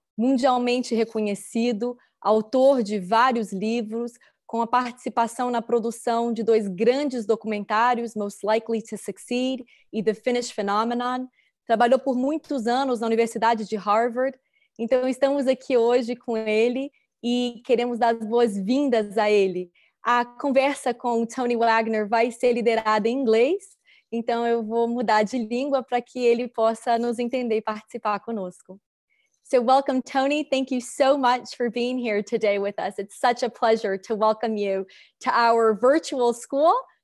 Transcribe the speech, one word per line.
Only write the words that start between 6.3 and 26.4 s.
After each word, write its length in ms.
de 120
dois 260
grandes 560
documentários, 920
Most 300
Likely 380
to 160
Succeed 680
e 120
The 100
Finnish 380
Phenomenon. 760
Trabalhou 340
por 160
muitos 520
anos 340
na 60
Universidade 600
de 100
Harvard. 640
Então, 300
estamos 380
aqui 280
hoje 400
com 220
ele 560
e 420
queremos 340
dar 160
as 120
boas-vindas 920
a 120
ele. 400
A 220
conversa 680
com 280
o 40
Tony 300
Wagner 520
vai 220
ser 220
liderada 560
em 100
inglês, 580
então 360
eu 160
vou 260
mudar 340
de 160
língua 440
para 180
que 180
ele 300